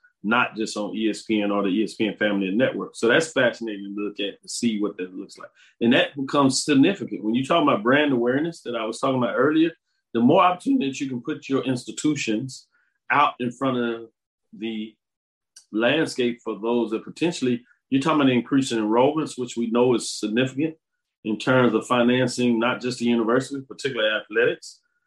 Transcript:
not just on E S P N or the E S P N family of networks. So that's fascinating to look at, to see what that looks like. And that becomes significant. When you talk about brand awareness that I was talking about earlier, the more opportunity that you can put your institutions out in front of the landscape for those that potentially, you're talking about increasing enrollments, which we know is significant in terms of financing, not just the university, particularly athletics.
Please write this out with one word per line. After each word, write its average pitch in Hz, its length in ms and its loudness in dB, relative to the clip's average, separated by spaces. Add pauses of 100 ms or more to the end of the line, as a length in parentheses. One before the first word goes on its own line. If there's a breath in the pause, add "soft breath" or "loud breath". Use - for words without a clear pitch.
(240 soft breath)
not 117 320 0
just 107 220 -6
on 98 180 -6
E 110 140 0
S 101 140 -6
P 107 180 0
N 101 100 -2
or 101 120 0
the 98 60 0
E 104 140 0
S - 120 -6
P 110 120 0
N 98 80 -4
family 98 320 0
of 92 80 -4
networks. 104 460 -2
So 113 80 2
that's 160 240 2
fascinating 110 600 -2
to 104 80 -6
look 104 200 -8
at, 98 200 -8
to - 60 -20
see 110 340 -2
what 101 140 -4
that 92 180 -10
looks 95 240 -16
like. - 120 -18 (320 soft breath)
And 117 100 4
that 170 240 2
becomes 135 480 0
significant. 143 580 2
When 110 140 -2
you 135 80 0
talk 165 200 2
about 117 200 2
brand 139 300 4
awareness 131 480 0
that 120 160 -8
I 110 80 -4
was 117 140 -6
talking 131 220 0
about 120 140 -2
earlier, 156 360 2 (420)
the 117 80 2
more 151 200 6
opportunity 139 460 2
that 135 140 -6
you 135 80 -4
can 123 120 -6
put 147 280 -8
your 135 160 0
institutions 131 1000 -4 (460)
out 143 300 4
in 120 100 -2
front 131 260 -2
of 117 320 -4 (480)
the 110 380 -8 (760)
landscape 120 720 0
for 107 160 -6
those 117 320 0
that 110 120 -4
potentially, 131 600 -2 (260 soft breath)
you're 135 100 2
talking 151 220 2
about 135 100 6
increasing 123 460 2
enrollments, 123 640 2
which 123 180 -8
we 117 140 -2
know 120 240 4
is - 140 -4
significant 131 640 -2 (480)
in 107 140 -4
terms 127 360 4
of 107 140 0
financing, 123 720 2
not 120 200 0
just 127 200 -6
the 120 60 -4
university, 120 640 0
particularly 113 420 -4
athletics. 113 720 -2 (260)